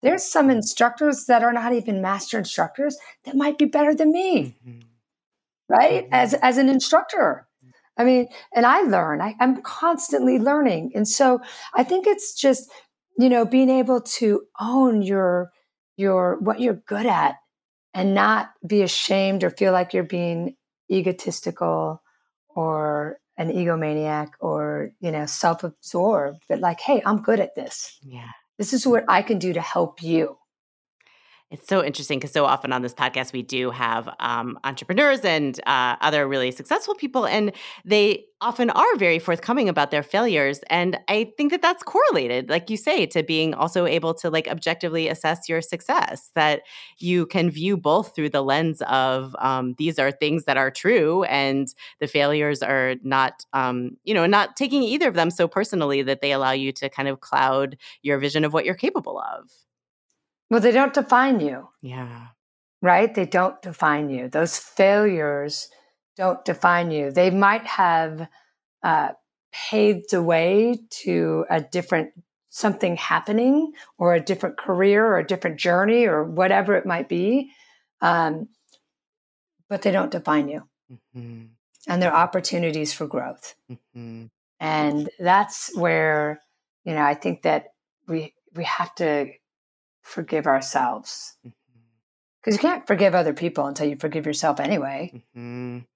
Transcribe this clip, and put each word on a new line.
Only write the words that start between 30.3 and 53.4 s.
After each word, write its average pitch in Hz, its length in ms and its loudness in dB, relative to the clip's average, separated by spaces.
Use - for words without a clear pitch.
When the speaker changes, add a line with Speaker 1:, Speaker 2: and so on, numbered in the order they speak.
Speaker 2:
It's - 180 -18
so 190 160 2
interesting 139 340 -4
'cause 139 140 -8
so 147 140 2
often 135 260 0
on 127 100 -2
this 123 120 -6
podcast, 127 400 -4
we 127 80 -6
do 127 300 -6
have, 113 360 -4
um, 117 420 -6
entrepreneurs 220 640 0
and, 151 420 0
uh, 127 320 0
other 151 260 2
really 135 240 -2
successful 359 460 -4
people, 262 320 -4
and 208 240 0
they 208 400 2
often 240 300 0
are 427 260 4
very 170 240 2
forthcoming 190 480 -2
about 151 240 0
their 147 100 0
failures. 151 680 0
And 175 280 0
I 214 260 -2
think 294 160 0
that 349 100 -2
that's 359 220 0
correlated, 131 640 2
like 170 200 -2
you 220 80 -4
say, 214 300 0
to 165 140 -2
being 160 320 0
also 175 320 0
able 165 280 0
to, 170 160 -6
like, 160 180 -2
objectively 165 600 -4
assess 160 400 -4
your 165 120 -2
success, - 720 -4
that 151 260 2
you 175 260 0
can 175 260 0
view 170 240 -2
both 160 400 0
through 151 140 -2
the 139 140 -2
lens 151 400 -2
of, 131 560 -2
um, 131 380 -2
these 156 220 -2
are 135 100 2
things 147 360 -2
that 135 100 0
are 135 160 0
true 185 520 2
and 139 520 -2
the 147 80 -4
failures 147 560 0
are 131 400 0
not, 135 480 0